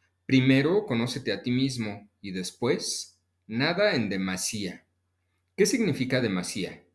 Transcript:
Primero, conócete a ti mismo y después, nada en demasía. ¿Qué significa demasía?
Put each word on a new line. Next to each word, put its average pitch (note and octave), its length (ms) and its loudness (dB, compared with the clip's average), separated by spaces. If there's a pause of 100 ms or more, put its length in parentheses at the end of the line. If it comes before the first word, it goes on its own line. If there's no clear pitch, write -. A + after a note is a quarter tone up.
(260)
Primero, C3+ 600 4
conócete A#2 480 -2
a G2 80 -6
ti B2 100 -4
mismo B2 580 -2 (120)
y G2 100 -10
después, - 880 -4 (280)
nada E3+ 480 0
en A2 120 0
demasía. F#2+ 760 -4 (720)
¿Qué F#3+ 80 6
significa C3+ 560 0
demasía? F#2 720 -4